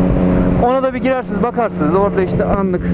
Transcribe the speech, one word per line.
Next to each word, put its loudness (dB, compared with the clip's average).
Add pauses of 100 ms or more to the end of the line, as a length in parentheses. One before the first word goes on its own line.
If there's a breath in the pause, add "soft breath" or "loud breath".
(640)
Ona 2
da -2
bir -4
girersiniz, -2
bakarsınız. 0
Orada 2
işte 0
anlık 0 (140)